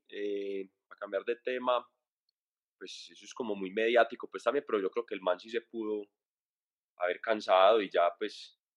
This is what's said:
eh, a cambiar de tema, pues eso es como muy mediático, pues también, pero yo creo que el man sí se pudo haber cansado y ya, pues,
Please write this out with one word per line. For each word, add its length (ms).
eh, 600
a 80
cambiar 260
de 140
tema, 500
pues 340
eso 120
es 100
como 220
muy 160
mediático, 580
pues 140
también, 240
pero 140
yo 100
creo 140
que 100
el 60
man 180
sí 100
se 120
pudo 420
haber 240
cansado 600
y 80
ya, 300
pues, 400